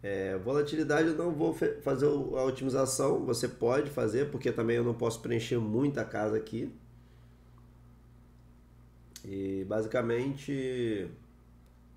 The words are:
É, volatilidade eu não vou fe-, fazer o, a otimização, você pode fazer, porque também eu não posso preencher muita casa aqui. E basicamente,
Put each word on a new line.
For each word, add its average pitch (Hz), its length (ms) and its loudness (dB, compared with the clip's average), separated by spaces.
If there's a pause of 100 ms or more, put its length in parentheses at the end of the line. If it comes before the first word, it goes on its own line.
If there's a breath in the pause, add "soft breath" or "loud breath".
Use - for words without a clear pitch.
É, 98 340 -2
volatilidade 147 680 2
eu 160 80 2
não 170 160 0
vou 160 200 2
fe-, - 300 0
fazer 135 240 2
o, 143 320 2
a 131 80 2
otimização, 135 800 2
você 123 220 0
pode 131 420 2
fazer, 127 400 0
porque 123 220 -2
também 117 240 2
eu 120 80 2
não 120 100 2
posso 117 300 -2
preencher 120 340 0
muita 117 480 0
casa 107 320 0
aqui. - 340 -4 (2500 loud breath)
E 98 420 -4
basicamente, 120 1400 -2 (880)